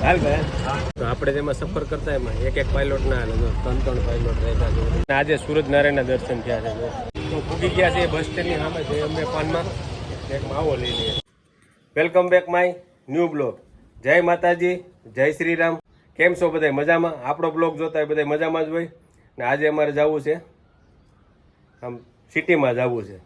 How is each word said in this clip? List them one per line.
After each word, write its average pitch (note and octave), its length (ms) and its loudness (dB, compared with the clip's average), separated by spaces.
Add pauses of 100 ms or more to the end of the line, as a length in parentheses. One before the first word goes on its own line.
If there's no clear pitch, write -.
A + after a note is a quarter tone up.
હાલ E3+ 140 6
ભાઈ. D3+ 260 2 (560)
તો B2 60 -2
આપણે C3+ 260 0
જેમાં C#3+ 220 -2
સફર D#3+ 300 -4
કરતા D3 300 -4
એમાં C3 200 -2
એક - 240 0
એક C3+ 160 0
પાયલોટ C#3 320 0
ના C3 100 2
હાલે, A2+ 160 -2
જો A#2 180 2 (140)
ત્રણ B2 120 0
ત્રણ B2+ 200 0
પાયલોટ A#2 500 0
રહેતા - 240 2
જો. - 120 2
અને D3+ 320 0
આજે D3 240 2
સૂરજનારાયણના C#3+ 640 2
દર્શન B2 400 -2
થયા A#2 180 -2
છે A2+ 100 -6
જો. A#2+ 180 -6 (280)
તો - 240 -4
પૂગી C#3 300 -2
ગયા F3 200 4
છે E3 220 0
બસ D3+ 140 -2
સ્ટેન્ડની E3+ 300 -4
સામે D#3 280 -4
જય D3 180 -2
અંબે D#3 220 -2
પાનમાં. D#3+ 400 -2 (680)
એક C3+ 220 -4
માવો D3+ 220 0
લઈ B2 160 -4
લઈએ. D3+ 220 -2 (840)
Welcome F3 320 2
back F3+ 140 6 (120)
my F3+ 180 4 (440)
new E3+ 80 4 (100)
blog. C3 180 -2 (500)
જય D#3 180 6
માતાજી, F3 600 2 (320)
જય C#3 160 2
શ્રી E3 240 -2
રામ. E3 240 0 (380)
કેમ F3 160 4
છો F3 160 2
બધાય? D#3 220 2
મજામાં? D#3 540 2
આપણો D#3 260 -2
બ્લોગ D#3 260 0
જોતા D#3+ 220 -2
હોય D3+ 60 2
બધાય D3+ 180 0
મજામાં D#3+ 420 0
જ D#3 40 -10
હોય. E3 200 -4 (500)
ને B2 60 -4
આજે C#3+ 220 2
અમારે D3+ 240 2
જાવું D3+ 300 2
છે D3 120 0 (1500)
આમ B2 140 -10 (360)
સિટીમાં D3+ 420 2
જાવું A#2+ 300 -2
છે. G2 200 -18